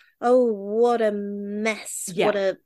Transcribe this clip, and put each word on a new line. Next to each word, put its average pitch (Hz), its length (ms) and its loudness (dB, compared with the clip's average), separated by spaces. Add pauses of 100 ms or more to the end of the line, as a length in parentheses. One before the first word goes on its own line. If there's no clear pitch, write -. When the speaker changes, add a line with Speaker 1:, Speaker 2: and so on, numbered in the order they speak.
(200)
Speaker 1:
oh, 247 240 4
what 226 560 0
a 214 120 2
mess, 202 1000 -6
Speaker 2:
Yeah. 175 140 2
Speaker 1:
what 208 100 2
a, 190 280 -2